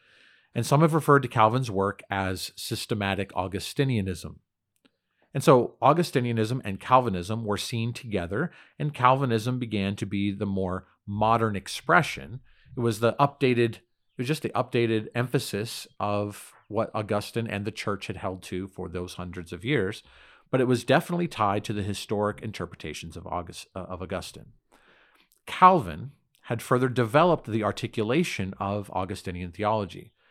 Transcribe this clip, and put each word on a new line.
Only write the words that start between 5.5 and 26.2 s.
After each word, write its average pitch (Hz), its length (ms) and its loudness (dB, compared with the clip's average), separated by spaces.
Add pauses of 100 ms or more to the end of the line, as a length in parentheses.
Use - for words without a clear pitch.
Augustinianism 123 800 2
and 98 160 -6
Calvinism 110 680 2
were 101 120 0
seen 117 360 -4
together, 101 580 -4 (280)
and 147 140 -4
Calvinism 127 680 2
began 104 380 -2
to - 100 -4
be 101 240 0
the 101 160 -4
more 95 400 -2 (180)
modern 110 500 2
expression. 107 840 0 (360)
It - 40 -6
was 117 200 0
the 113 200 4
updated, 123 560 2
it - 420 -20
was 123 100 -6
just 151 140 -4
the 147 80 -6
updated 113 640 0
emphasis 120 720 -4 (120)
of 104 540 -4 (140)
what 107 280 -2
Augustine 107 520 -2
and 104 180 -6
the 110 60 -4
church - 360 -6
had 92 100 -8
held 92 260 -8
to 95 240 -6
for 92 220 -12
those 90 260 -8
hundreds 90 380 -10
of 90 120 -12
years, 113 360 0 (500)
but 131 100 4
it 123 60 4
was 123 160 2
definitely 175 440 2
tied 104 360 0
to 113 100 -8
the 101 100 -4
historic 104 580 -2
interpretations 85 760 -10
of 87 120 -14
August-, 87 480 -8
uh, 92 120 -8
of 90 140 -10
Augustine. 90 520 -10 (920)
Calvin 127 640 4 (300)